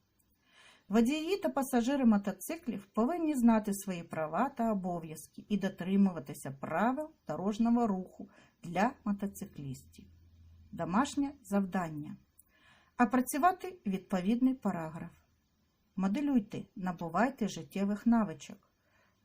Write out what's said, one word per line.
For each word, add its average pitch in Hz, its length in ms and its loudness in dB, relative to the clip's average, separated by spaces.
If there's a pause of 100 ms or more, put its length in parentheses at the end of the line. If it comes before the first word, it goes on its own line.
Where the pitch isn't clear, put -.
(880)
Водії 302 480 2
та 392 120 -2
пасажири 262 560 0
мотоциклів 208 800 0
повинні 302 480 0
знати 226 400 4
свої 185 280 -6
права 165 460 -2
та 226 240 -2
обов'язки 175 760 -6
і 208 80 0
дотримуватися 185 920 0
правил 214 600 -2 (180)
дорожнього 226 580 2
руху 185 420 -4 (340)
для 180 280 0 (140)
мотоциклістів. 196 1000 -6 (680)
Домашнє 254 600 0 (100)
завдання. 180 720 -2 (840)
Опрацювати 302 880 2
відповідний 208 680 2
параграф. 170 560 -6 (880)
Моделюйте, 226 640 0 (140)
набувайте 185 720 -2
життєвих 196 580 -4
навичок. 226 640 0 (560)